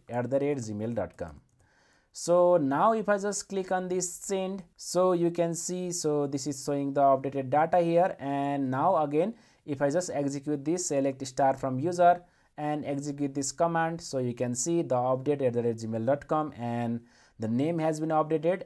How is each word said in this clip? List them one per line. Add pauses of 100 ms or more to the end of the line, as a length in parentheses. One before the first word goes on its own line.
at
the
rate
gmail
dot
com. (760)
So
now
if
I
just
click
on
this
send, (140)
so
you
can
see,
so
this
is
showing
the
updated
data
here.
And
now
again, (320)
if
I
just
execute
this
select
star
from
user (340)
and
execute
this
command,
so
you
can
see
the
update
at
the
rate
gmail
dot
com,
and (400)
the
name
has
been
updated